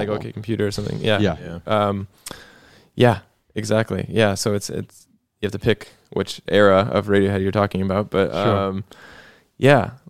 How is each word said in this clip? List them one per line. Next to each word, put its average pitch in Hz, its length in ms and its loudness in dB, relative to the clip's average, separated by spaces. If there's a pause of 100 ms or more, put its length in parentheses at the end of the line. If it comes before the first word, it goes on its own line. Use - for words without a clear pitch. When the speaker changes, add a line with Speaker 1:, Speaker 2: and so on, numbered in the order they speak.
(140)
Speaker 1:
like 104 60 -4
OK 113 120 -12
Computer 107 340 -2
or 101 40 -2
something. - 300 -6
Yeah. 104 200 0
Speaker 2:
Yeah. 90 200 0
Speaker 3:
Yeah. 85 180 -12 (300)
Speaker 1:
Um, 101 180 -6 (880)
yeah, 120 260 4 (360)
exactly. 107 520 -2
Yeah. 101 260 2
So 104 200 -2
it's, - 160 -6
it's, - 360 -10 (340)
you 107 60 -4
have 92 60 -6
to 95 60 -8
pick - 300 0 (220)
which - 380 -6
era 98 420 6
of 101 160 0
Radiohead 101 360 2
you're 95 100 -2
talking 101 300 0
about, 98 280 -2
but, 90 200 0
Speaker 2:
Sure. 101 260 0
Speaker 1:
um, 98 280 -4 (720)
yeah, 127 340 4 (180)